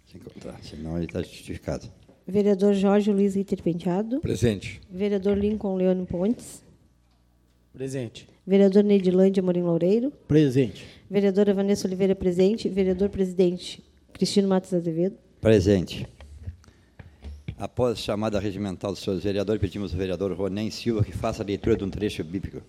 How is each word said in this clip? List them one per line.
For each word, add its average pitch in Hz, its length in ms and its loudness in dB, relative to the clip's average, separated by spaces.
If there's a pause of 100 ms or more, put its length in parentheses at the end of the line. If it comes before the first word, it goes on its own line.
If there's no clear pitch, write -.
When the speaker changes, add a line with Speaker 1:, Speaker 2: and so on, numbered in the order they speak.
Speaker 1:
se - 120 -20
encontrar, - 460 -18
senão 80 340 -10
ele 82 100 -2
tá 85 140 -6
justificado. - 680 -10 (400)
Speaker 2:
Vereador 202 460 2
Jorge 202 380 2
Luiz 196 240 2
Ritter 196 260 -4
Penteado. 180 580 -2
Speaker 3:
Presente. - 680 -2
Speaker 2:
Vereador 202 480 -2
Lincoln 208 380 -2
Leone 185 300 2
Pontes. 185 580 -4 (1080)
Speaker 4:
Presente. 131 540 -8 (200)
Speaker 2:
Vereador 196 360 6
Neidilândia 190 580 4
Amorim 180 220 2
Loureiro. 180 480 2 (160)
Speaker 4:
Presente. 135 580 4 (240)
Speaker 2:
Vereadora 202 440 2
Vanessa 196 340 0
Oliveira, 190 280 0
presente. 185 540 2
Vereador 190 400 0
presidente 180 760 0 (300)
Cristino 196 340 2
Matos 185 260 0
Azevedo. 170 440 -2 (240)
Speaker 1:
Presente. 101 680 4 (1500)
Após 117 360 -2
a - 80 -8
chamada 107 360 -2
regimental 98 540 -4
dos 90 100 -10
senhores 95 220 -4
vereadores, 101 380 -2
pedimos 95 320 -6
ao 82 40 -6
vereador 92 360 -4
Ronem 98 360 -4
Silva 110 360 -2
que - 100 -6
faça 113 260 -4
a 98 40 -8
leitura 101 320 0
de 95 80 -6
um 95 40 -4
trecho 95 320 -4
bíblico. 85 480 -10